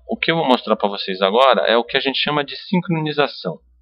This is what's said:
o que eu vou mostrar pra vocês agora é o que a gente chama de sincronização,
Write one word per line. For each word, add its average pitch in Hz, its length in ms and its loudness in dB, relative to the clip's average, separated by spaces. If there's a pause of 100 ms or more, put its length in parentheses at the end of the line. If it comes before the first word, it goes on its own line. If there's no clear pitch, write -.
o - 100 -6
que - 140 -2
eu 165 60 0
vou 160 80 0
mostrar 117 320 2
pra 104 100 0
vocês 98 340 -6
agora 107 420 4
é 110 120 4
o 120 80 2
que - 140 -2
a 131 40 -2
gente 135 180 -2
chama 147 260 -2
de - 100 -14
sincronização, 156 1040 -4 (220)